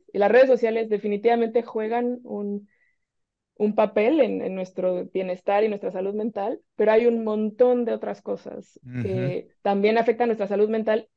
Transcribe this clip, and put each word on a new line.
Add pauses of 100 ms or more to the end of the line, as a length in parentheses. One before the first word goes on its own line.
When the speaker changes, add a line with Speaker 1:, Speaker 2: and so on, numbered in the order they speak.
(140)
Speaker 1:
Y
las
redes
sociales
definitivamente
juegan
un, (920)
un
papel
en,
en
nuestro
bienestar
y
nuestra
salud
mental, (140)
pero
hay
un
montón
de
otras
cosas
Speaker 2:
Ujú.
Speaker 1:
que (140)
también
afectan
nuestra
salud
mental